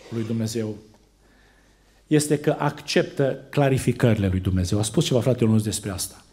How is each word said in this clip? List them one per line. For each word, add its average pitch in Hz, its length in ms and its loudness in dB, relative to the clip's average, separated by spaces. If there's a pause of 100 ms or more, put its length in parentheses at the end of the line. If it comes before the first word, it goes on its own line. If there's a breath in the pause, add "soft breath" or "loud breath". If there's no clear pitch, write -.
lui 113 140 -4
Dumnezeu, 110 520 -4 (1300 soft breath)
este 147 320 2
că 147 180 0
acceptă - 920 -2
clarificările 123 760 2
lui 92 120 0
Dumnezeu. 92 400 0
A 104 40 0
spus 156 220 0
ceva 123 160 2
fratele 120 280 2
nostru 110 200 2
despre 101 220 -6
asta. - 420 -10